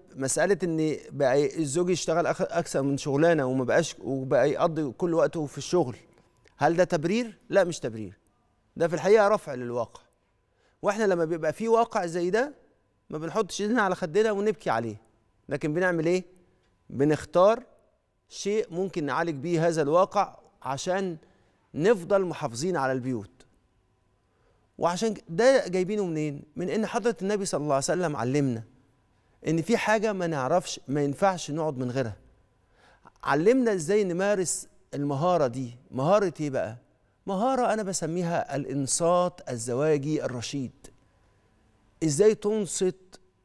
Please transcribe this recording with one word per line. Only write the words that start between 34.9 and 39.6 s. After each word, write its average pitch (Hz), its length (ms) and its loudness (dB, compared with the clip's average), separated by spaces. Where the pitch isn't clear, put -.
المهارة 143 520 0
دي. 123 300 -6
مهارة 175 500 2
إيه 147 100 -4
بقى؟ 110 260 -4
مهارة 226 460 0
أنا 220 100 -2
بسميها 170 720 -4
الإنصات 165 960 -2
الزواجي 143 720 -2